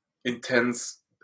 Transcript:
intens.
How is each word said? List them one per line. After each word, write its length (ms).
intens. 800